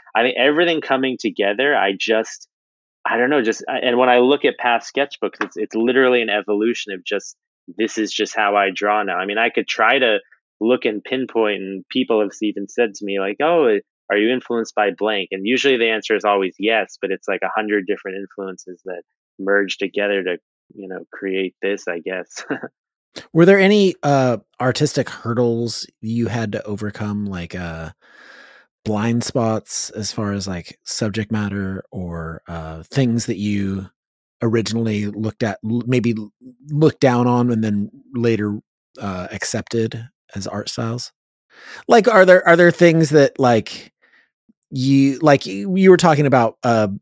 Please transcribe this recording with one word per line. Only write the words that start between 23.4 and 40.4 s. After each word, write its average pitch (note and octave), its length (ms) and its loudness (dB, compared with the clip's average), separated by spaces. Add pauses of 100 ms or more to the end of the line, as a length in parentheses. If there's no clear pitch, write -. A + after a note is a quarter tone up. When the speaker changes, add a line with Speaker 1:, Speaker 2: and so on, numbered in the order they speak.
Speaker 2:
there G3 140 8
any, G3 440 4
uh, C3 360 2 (220)
artistic C3 500 0
hurdles A#2 760 -2 (140)
you A2+ 280 -4
had A2 240 -4
to G#2 120 -6
overcome, G#2 640 -6
like, F2+ 280 -8
uh, E2 360 -10 (960)
blind A#2 400 -2
spots - 640 -4
as G#2+ 220 -8
far G#2 200 -4
as, G2 160 -6
like, F2 360 -12
subject G#2+ 480 -6
matter G2+ 580 -6
or, E2+ 580 -10
uh, D#2+ 360 -12
things A#2+ 420 -2
that A2 100 -6
you G2 540 -4 (520)
originally A2 640 -2
looked G#2+ 360 -6
at, G#2 160 -4 (100)
l-, A#2+ 180 -2
maybe A#2 300 0
l-, G#2+ 140 -12 (380)
looked D3+ 320 2
down B2 260 2
on B2 240 2
and A2 140 0
then G#2 260 -2 (240)
later, G#2+ 440 0 (400)
uh, F#2 320 -8
accepted A2+ 800 -6 (260)
as G2 120 -10